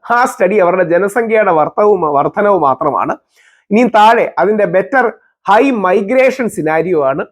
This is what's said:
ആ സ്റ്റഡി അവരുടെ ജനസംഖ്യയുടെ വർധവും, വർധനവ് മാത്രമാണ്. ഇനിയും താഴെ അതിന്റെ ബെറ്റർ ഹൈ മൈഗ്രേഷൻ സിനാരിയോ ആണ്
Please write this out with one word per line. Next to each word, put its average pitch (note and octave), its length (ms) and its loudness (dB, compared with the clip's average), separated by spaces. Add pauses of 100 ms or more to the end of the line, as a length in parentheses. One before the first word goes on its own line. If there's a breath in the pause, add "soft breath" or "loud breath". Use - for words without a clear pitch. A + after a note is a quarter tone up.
(160)
ആ - 20 2 (140)
സ്റ്റഡി F#3+ 240 -2 (100)
അവരുടെ F3+ 260 0
ജനസംഖ്യയുടെ G3+ 600 0 (100)
വർധവും, G#3 400 0 (160)
വർധനവ് F#3+ 500 0
മാത്രമാണ്. C3 460 -2 (560 soft breath)
ഇനിയും A3+ 180 2 (100)
താഴെ G#3+ 260 4 (160)
അതിന്റെ G#3 340 0
ബെറ്റർ G3 300 0 (460 soft breath)
ഹൈ A3 120 4 (220)
മൈഗ്രേഷൻ B3 640 0 (100)
സിനാരിയോ D#3+ 420 -2 (120)
ആണ് D#3 220 -6